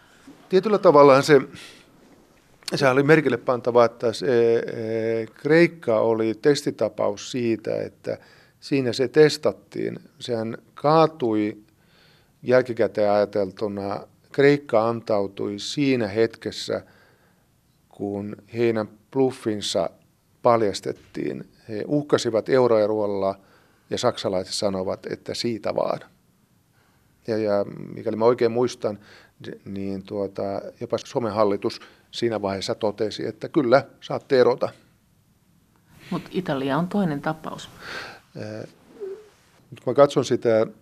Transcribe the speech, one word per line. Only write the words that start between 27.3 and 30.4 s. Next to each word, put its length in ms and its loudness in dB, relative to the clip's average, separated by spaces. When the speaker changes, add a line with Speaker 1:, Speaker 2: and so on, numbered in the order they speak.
Speaker 1:
ja 260 0
mikäli 220 -6
mä 80 0
oikein 280 2
muistan, 460 -4
niin, 380 -8
tuota, 400 -8